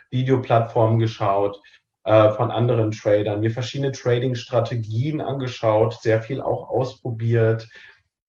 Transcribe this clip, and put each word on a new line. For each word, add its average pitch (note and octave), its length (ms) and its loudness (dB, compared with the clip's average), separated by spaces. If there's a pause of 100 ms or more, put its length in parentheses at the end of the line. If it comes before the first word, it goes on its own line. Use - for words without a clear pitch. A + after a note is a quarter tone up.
Videoplattformen A#2+ 880 2
geschaut, G2+ 640 0 (440)
äh, G#2+ 260 6
von A2+ 180 -2
anderen A2+ 400 0
Tradern, G#2 520 0
mir A2+ 100 0
verschiedene C3+ 400 -6
Trading-Strategien A#2+ 1300 -2
angeschaut, A#2 800 0
sehr A2 220 2
viel C3 180 -6
auch - 280 -4
ausprobiert. A2+ 1000 -2 (600)